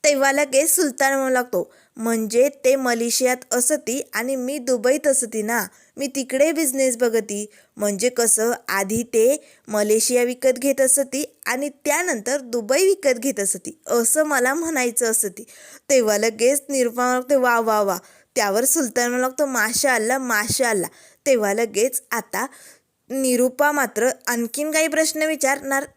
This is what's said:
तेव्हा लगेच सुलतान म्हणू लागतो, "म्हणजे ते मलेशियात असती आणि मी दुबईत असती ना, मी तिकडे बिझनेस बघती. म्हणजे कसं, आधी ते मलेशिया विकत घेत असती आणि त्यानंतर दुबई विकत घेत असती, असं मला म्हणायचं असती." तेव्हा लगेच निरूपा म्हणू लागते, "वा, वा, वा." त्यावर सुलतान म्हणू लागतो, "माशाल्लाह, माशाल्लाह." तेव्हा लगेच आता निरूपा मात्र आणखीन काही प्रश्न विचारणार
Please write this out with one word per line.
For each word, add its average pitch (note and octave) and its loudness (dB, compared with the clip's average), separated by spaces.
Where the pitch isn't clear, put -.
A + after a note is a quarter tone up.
तेव्हा C#4 4
लगेच C#4+ 2
सुलतान C#4 0
म्हणू C4+ 0
लागतो, B3 -2
"म्हणजे A3+ 2
ते C4 4
मलेशियात B3 0
असती C4+ -2
आणि B3 -4
मी C4 -6
दुबईत B3+ 0
असती A3+ -2
ना, A3 -2
मी C#4 -8
तिकडे C4 0
बिझनेस C4+ 0
बघती. A3 -2
म्हणजे G#3 -2
कसं, A#3 0
आधी G3 -2
ते A#3+ 2
मलेशिया G#3+ 2
विकत B3+ 0
घेत C4+ 0
असती C4+ 0
आणि C4 -4
त्यानंतर C#4+ -2
दुबई B3 0
विकत D4 2
घेत A3+ -4
असती, - -6
असं A#3 2
मला C#4 2
म्हणायचं B3+ -2
असती." G#3 -4
तेव्हा A3 4
लगेच A3+ 2
निरूपा B3 -2
म्हणू B3 0
लागते, B3+ 0
"वा, B3 4
वा, A3 2
वा." F#3+ 0
त्यावर G#3+ 2
सुलतान B3+ 0
म्हणू B3 -2
लागतो, C4 -2
"माशाल्लाह, A#3+ 0
माशाल्लाह." A3+ -2
तेव्हा G#3+ 2
लगेच A3+ -2
आता A#3+ -6
निरूपा B3+ 2
मात्र B3+ 0
आणखीन A#3+ -4
काही D#4 2
प्रश्न D#4 0
विचारणार C#4 -2